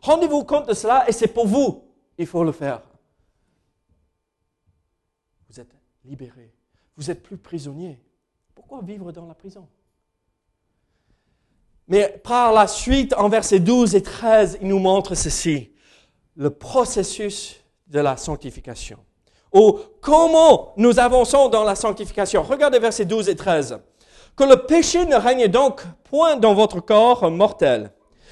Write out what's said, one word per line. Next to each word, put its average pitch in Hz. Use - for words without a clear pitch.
Rendez-vous 294
compte 285
de 226
cela 240
et 226
c'est 226
pour 233
vous. 226
Il 170
faut 170
le 160
faire. 139
Vous 123
êtes 120
libérés. 127
Vous 151
êtes 180
plus 190
prisonniers. 147
Pourquoi -
vivre 190
dans 170
la 160
prison ? 190
Mais 202
par 240
la 214
suite, 247
en 202
versets 208
douze 214
et 196
treize, 214
il 190
nous 196
montre 185
ceci. 151
Le 143
processus -
de 147
la 139
sanctification. -
Ou 208
comment 320
nous 226
avançons 247
dans 214
la 202
sanctification. 202
Regardez 262
versets 220
douze 202
et 180
treize. « 143
Que 277
le 262
péché 339
ne 294
règne 240
donc 240
point 302
dans 214
votre 208
corps 214
mortel. 160